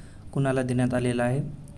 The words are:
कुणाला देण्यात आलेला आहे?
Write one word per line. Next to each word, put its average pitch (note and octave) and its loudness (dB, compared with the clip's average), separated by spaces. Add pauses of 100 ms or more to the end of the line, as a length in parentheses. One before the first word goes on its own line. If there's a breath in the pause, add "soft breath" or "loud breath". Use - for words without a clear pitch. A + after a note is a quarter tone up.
(340 loud breath)
कुणाला C3+ 2
देण्यात B2 2
आलेला B2 2
आहे? B2+ 2 (360)